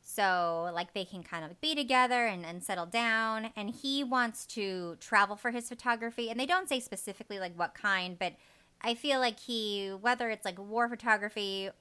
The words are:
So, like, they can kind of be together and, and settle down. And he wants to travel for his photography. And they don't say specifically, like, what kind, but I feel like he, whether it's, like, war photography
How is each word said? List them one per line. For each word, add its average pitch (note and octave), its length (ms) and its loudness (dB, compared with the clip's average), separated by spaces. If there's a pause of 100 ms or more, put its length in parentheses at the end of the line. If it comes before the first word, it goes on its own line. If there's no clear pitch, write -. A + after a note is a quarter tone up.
So, F3 720 2
like, F3 200 -4
they F#3+ 120 -4
can F3+ 180 -12
kind E3 220 -8
of F3 160 -14
be D#4 140 0
together B3+ 500 4
and, F#3 200 -2
and F3 180 -8
settle F#3 220 -2
down. A3 680 2
And G#3 140 -4
he C#4 340 -2
wants B3 440 0
to F#3 520 -4
travel G3+ 360 4
for A#3 160 -2
his A#3 180 -6
photography. A#3 600 -2
And A3+ 100 -4
they C4 60 0
don't F#4 240 2
say C4 100 0
specifically, G#3 600 -8
like, F3 200 -6
what E3 160 0
kind, F#3 420 0
but F3+ 160 -2 (480)
I A#3 140 0
feel C4+ 240 2
like A#3+ 200 2
he, G#3 500 -2
whether A#3 400 0
it's, G#3+ 160 -6
like, F#3 120 -4
war G#3+ 300 0
photography G#3 840 0 (120)